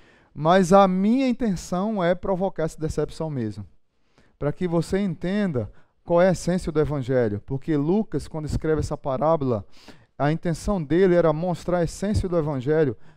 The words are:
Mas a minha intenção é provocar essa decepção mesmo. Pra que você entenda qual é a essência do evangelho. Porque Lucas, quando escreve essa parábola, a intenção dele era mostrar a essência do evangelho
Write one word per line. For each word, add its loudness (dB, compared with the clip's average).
Mas 4
a 8
minha 2
intenção -2
é 2
provocar -2
essa -4
decepção -4
mesmo. -6
Pra -2
que -4
você 0
entenda -2
qual 4
é 6
a 4
essência -2
do 0
evangelho. 0
Porque -4
Lucas, -2
quando -8
escreve -2
essa -4
parábola, 0
a 2
intenção -2
dele 4
era 4
mostrar -2
a 2
essência -2
do 0
evangelho 0